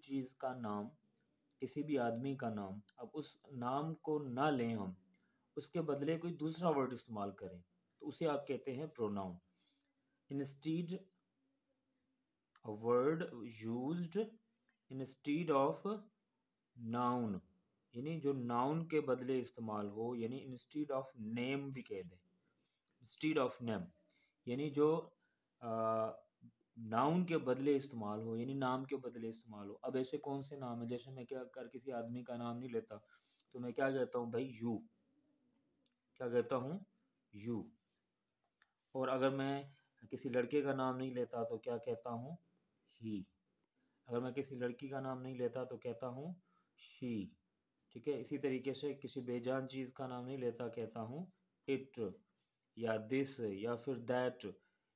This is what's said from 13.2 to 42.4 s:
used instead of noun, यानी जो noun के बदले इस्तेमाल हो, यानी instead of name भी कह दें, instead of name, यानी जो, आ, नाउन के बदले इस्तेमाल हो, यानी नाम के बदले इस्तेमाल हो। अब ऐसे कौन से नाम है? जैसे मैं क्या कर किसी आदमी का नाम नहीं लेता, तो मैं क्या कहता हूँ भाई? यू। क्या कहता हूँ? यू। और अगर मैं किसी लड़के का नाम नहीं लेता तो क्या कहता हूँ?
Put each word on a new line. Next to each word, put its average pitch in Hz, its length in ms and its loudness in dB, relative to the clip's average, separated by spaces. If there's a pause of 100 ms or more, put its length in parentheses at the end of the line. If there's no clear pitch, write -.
used 151 560 0 (760)
instead 147 680 0
of 143 200 4 (920)
noun, 120 640 2 (540)
यानी 151 260 -2
जो 139 140 4
noun 127 580 2
के 156 160 6
बदले 127 320 2
इस्तेमाल 107 560 -2
हो, 117 200 -2
यानी 120 360 -2
instead 143 480 -4
of 135 160 -8 (240)
name 139 340 2
भी 123 160 -6
कह 95 140 -4
दें, 87 160 -14 (840)
instead 151 440 2
of 123 140 -4 (120)
name, 90 180 -2 (580)
यानी 135 220 0
जो, 147 220 6 (680)
आ, 113 500 2 (680)
नाउन 123 480 4
के 165 120 2 (100)
बदले 135 280 6
इस्तेमाल 110 460 0
हो, 113 140 -2
यानी 123 180 0
नाम 131 320 2
के 139 180 -4
बदले 117 260 -4
इस्तेमाल 110 380 -10
हो। 101 60 -8 (120)
अब 131 120 0
ऐसे 131 280 0
कौन 139 180 -2
से 139 140 -10
नाम 120 240 -4
है? 117 60 -4
जैसे 123 240 -6
मैं 131 140 -10
क्या 127 180 -6 (100)
कर 127 200 -10
किसी 131 180 -8
आदमी 120 320 -4
का 120 140 -6
नाम 120 200 -2
नहीं 127 120 -6
लेता, 110 280 -2 (580)
तो 123 40 -8
मैं 123 140 -4
क्या 135 180 4
कहता 127 280 2
हूँ 117 120 -2
भाई? 123 180 0 (120)
यू। 117 140 2 (1400)
क्या 127 100 -2
कहता 120 260 4
हूँ? 139 240 0 (540)
यू। 107 300 -2 (1300)
और 131 140 2
अगर 131 260 6
मैं 139 360 -2 (400)
किसी - 180 -4
लड़के 123 320 4
का 139 120 2
नाम 131 240 2
नहीं 131 160 -2
लेता 123 300 -2
तो 113 140 -2
क्या 120 200 -2
कहता 113 320 -4
हूँ? 139 280 -4 (600)